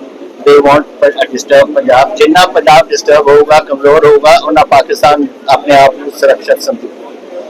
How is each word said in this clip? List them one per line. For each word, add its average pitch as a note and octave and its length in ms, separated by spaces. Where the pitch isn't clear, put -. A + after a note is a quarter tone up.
they C#3+ 160
want D3 160
to - 280
disturb C#3 640
ਪੰਜਾਬ। C3 420
ਜਿੰਨਾ D#3+ 320
ਪੰਜਾਬ D#3+ 420
ਡਿਸਟਰਬ D3 380
ਹੋਊਗਾ, D3 320
ਕਮਜ਼ੋਰ D3 460
ਹੋਊਗਾ, D3+ 420
ਉਹਨਾਂ D#3 180
ਪਾਕਿਸਤਾਨ D3 640
ਆਪਣੇ C#3 300
ਆਪ C3+ 160
ਨੂੰ C#3+ 240
ਸੁਰੱਖਿਅਤ - 420
ਸਮਝੂਗਾ। - 480